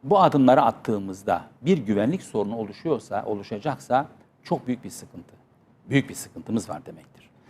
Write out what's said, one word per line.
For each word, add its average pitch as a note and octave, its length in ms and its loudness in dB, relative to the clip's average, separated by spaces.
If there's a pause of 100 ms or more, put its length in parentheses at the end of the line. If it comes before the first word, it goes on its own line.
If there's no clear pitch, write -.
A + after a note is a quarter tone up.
bu F#3+ 160 4
adımları C#3+ 420 6
attığımızda G2 800 -2 (200)
bir E3 160 2
güvenlik G#2+ 460 -2
sorunu G#2 340 -4
oluşuyorsa, A2 680 -6
oluşacaksa A#2 840 -4 (360)
çok - 240 -4
büyük B2 160 -6
bir G2 60 -12
sıkıntı. - 440 -18 (560)
Büyük C3+ 200 2
bir - 60 -12
sıkıntımız - 540 -8
var D2+ 160 -10
demektir. - 440 -20 (200)